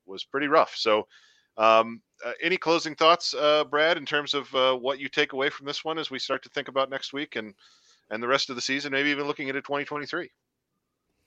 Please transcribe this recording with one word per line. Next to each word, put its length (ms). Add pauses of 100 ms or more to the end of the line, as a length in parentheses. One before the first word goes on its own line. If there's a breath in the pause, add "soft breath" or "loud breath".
was 180
pretty 220
rough. 300
So, 320 (480 soft breath)
um, 440 (240)
uh, 160
any 160
closing 380
thoughts, 400
uh, 300
Brad, 320
in 100
terms 280
of, 200
uh, 220
what 240
you 80
take 240
away 180
from 160
this 180
one 140
as 140
we 80
start 240
to 60
think 180
about 220
next 220
week 220
and, 200 (560 soft breath)
and 120
the 60
rest 220
of 60
the 60
season, 300
maybe 180
even 160
looking 220
into 120
twenty 240
twenty-three? 460 (960)